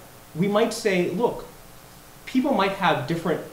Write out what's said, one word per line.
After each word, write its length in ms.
we 120
might 260
say, 380
look, 340
people 280
might 200
have 340
different 340